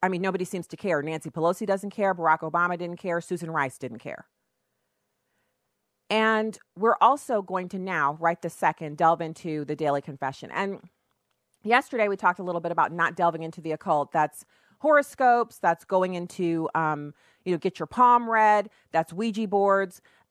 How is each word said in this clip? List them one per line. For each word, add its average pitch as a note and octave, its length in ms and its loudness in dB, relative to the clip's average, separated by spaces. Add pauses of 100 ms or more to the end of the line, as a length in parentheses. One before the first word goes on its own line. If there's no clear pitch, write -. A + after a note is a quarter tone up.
I F#3 60 2
mean, F3+ 120 -2
nobody F#3 240 -2
seems F3 220 -8
to E3 100 -16
care. E3 240 -2
Nancy D#3 300 -6
Pelosi F3 340 0
doesn't G3 260 -2
care. G3 220 0
Barack E3 280 2
Obama E3+ 360 -2
didn't F3 220 -8
care. E3+ 220 -4
Susan E3+ 320 -8
Rice C#3+ 260 -4
didn't A#2 220 -12
care. - 260 -14 (1800)
And A3 480 0 (180)
we're A3 240 2
also A#3+ 400 2
going F#3 280 -6
to G3 100 -8
now, D#3 420 -2
right E3+ 220 0
this E3 120 -8
second, D#3 420 -2
delve E3 240 4
into D#3+ 440 -8
the D3 120 -6
daily D3+ 260 0
confession. C#3 500 -10
And G3 280 -6 (840)
yesterday A3+ 460 0
we G3 80 -2
talked F#3 240 0
a F#3 40 -8
little F3 160 -4
bit E3+ 120 -4
about E3 180 2
not E3+ 240 -2
delving E3 300 0
into D#3+ 160 -12
the D#3 100 -8
occult. D3+ 400 -2
That's D3+ 340 -2 (360)
horoscopes, C4 800 2
that's E3+ 260 0
going F#3 300 0
into, E3+ 600 -4
um, D3+ 400 -2 (300)
you F#3 60 -4
know, E3+ 80 0
get F3+ 200 -4
your D#3+ 80 -6
palm A#3+ 420 4
read, G#3+ 400 4 (240)
that's D#3+ 200 -2
Ouija G#3+ 360 -4
boards, G3 540 2 (280)